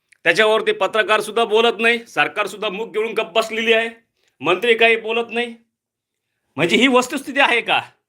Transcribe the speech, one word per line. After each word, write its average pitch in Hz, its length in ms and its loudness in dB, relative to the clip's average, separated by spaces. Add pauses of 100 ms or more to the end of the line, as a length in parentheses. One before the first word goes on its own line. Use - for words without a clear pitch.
(240)
त्याच्यावरती 214 480 2
पत्रकार 208 480 0
सुद्धा 214 240 -2
बोलत 226 340 2
नाही, 233 200 2
सरकार 202 480 -4
सुद्धा 208 220 -8
मुख 208 180 -8
गिळून 214 260 -4
गप्प 220 200 -4
बसलेली 226 400 -2
आहे, 226 160 0 (520)
मंत्री 196 340 2
काही 226 220 4
बोलत 226 340 -4
नाही. 233 240 -6 (1040)
म्हणजे 170 200 2
ही 254 120 4
वस्तुस्थिती 247 520 0
आहे 240 200 2
का? 143 220 -2 (260)